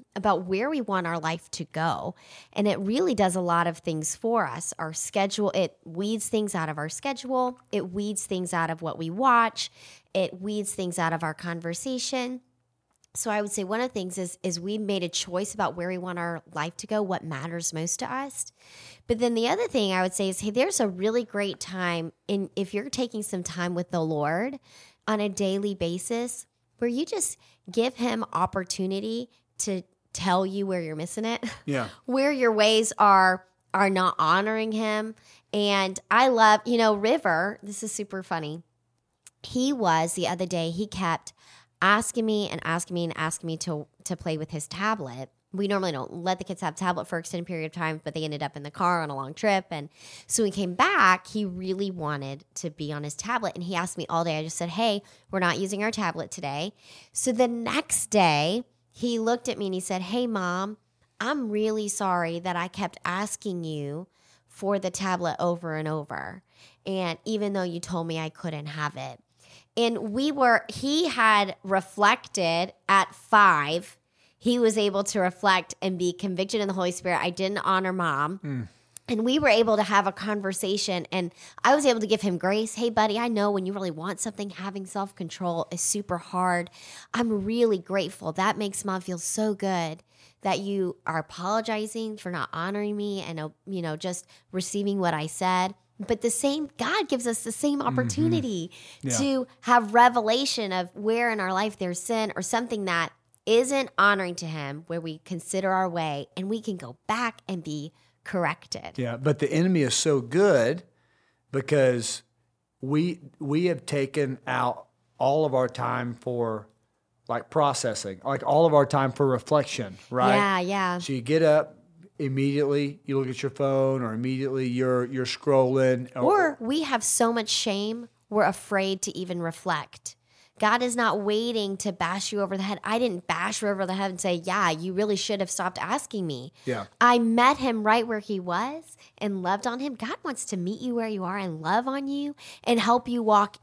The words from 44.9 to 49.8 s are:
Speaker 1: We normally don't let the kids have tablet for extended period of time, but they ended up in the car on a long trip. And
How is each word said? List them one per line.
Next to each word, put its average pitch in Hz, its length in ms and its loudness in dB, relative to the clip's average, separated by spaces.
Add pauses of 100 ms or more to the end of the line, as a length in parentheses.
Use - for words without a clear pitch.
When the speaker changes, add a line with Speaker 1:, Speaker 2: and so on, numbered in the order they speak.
Speaker 1:
We 196 160 -2
normally 190 240 0
don't 135 200 -6
let 180 260 -2
the 185 60 -10
kids 180 160 -8
have 160 140 -4
tablet 180 320 -2
for 175 120 -4
extended 170 280 -8
period 160 200 -6
of 160 60 -12
time, 160 300 -4
but 147 100 -8
they 160 120 -4
ended 147 180 -6
up 143 140 -6
in 143 60 -12
the 147 80 -12
car 175 320 2
on 151 80 -4
a 143 40 -8
long 135 180 -8
trip. 196 380 0
And 151 180 -8 (380)